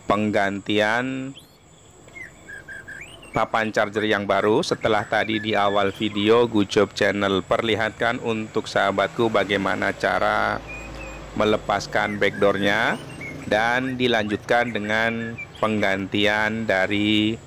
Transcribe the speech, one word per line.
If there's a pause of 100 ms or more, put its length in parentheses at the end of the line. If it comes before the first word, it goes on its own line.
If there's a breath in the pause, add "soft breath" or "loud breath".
penggantian (2000)
papan
charger
yang
baru.
Setelah
tadi
di
awal
video
Gucop
Channel
perlihatkan
untuk
sahabatku
bagaimana
cara (800)
melepaskan
backdoornya, (480)
dan
dilanjutkan
dengan (240)
penggantian
dari